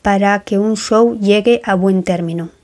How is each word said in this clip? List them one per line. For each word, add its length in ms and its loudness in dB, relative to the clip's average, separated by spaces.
para 400 0
que 180 -4
un 200 0
show 420 0
llegue 440 2
a 100 0
buen 280 0
término. 460 -4